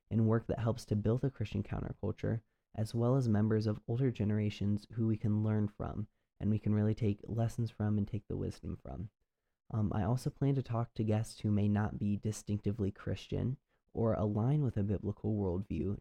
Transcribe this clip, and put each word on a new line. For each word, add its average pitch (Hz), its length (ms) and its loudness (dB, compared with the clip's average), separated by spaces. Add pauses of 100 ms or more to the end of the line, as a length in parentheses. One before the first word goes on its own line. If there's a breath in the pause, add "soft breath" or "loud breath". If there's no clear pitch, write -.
(100)
in 110 160 4
work 113 200 4
that - 140 -2
helps 110 240 0
to 107 120 0
build 110 280 2
a 135 60 0
Christian 107 320 -4
counterculture, 104 800 -4 (360)
as 110 180 -4
well 120 220 2
as 127 120 2
members 107 380 4
of 107 220 0
older 123 220 0
generations 104 840 0
who 113 140 0
we 110 100 2
can 104 260 0
learn 107 260 2
from - 380 -6 (340)
and 101 100 2
we 107 80 2
can 107 160 0
really 107 200 2
take 104 320 0
lessons 113 440 -2
from 107 280 0
and 104 100 0
take - 180 -8
the 92 100 -6
wisdom 95 460 -6
from. 71 280 -10 (640)
Um, 107 220 0
I 107 100 0
also 127 260 0
plan 139 260 2
to 131 60 0
talk 117 320 -4
to 113 100 -2
guests 107 360 0
who 107 100 2
may 104 180 4
not 104 300 0
be 101 180 0
distinctively 104 760 -2
Christian 101 640 -4 (360)
or 110 220 0
align 107 480 2
with 123 140 0
a 107 60 2
biblical 104 520 -2
worldview 95 680 -2